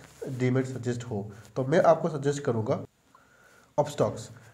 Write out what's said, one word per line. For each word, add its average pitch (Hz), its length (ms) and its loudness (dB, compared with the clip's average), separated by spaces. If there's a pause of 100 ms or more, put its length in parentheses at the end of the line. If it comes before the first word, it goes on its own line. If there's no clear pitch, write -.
(380)
demat 127 280 2
सजेस्ट 117 380 -4
हो। 101 260 -6 (260)
तो 131 80 0
मैं 160 180 4
आपको 165 260 4
सजेस्ट 143 340 -2
करूँगा 120 420 -2 (920)
upstocks। 139 520 0 (240)